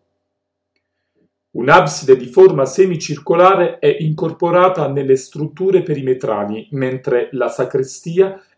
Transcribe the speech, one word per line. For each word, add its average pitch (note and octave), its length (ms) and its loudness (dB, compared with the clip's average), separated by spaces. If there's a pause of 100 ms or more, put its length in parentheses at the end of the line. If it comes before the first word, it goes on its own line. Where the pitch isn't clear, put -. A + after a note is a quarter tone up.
(1500)
Un'abside C3 640 2
di A#2+ 80 -10
forma D#3+ 400 4
semicircolare E3+ 1120 0
è D3 220 0
incorporata E3+ 880 0
nelle C3+ 280 0
strutture E3 680 -2
perimetrali, B2+ 880 -4
mentre B2+ 600 -4
la B2 140 -2
sacrestia E3 920 -4 (160)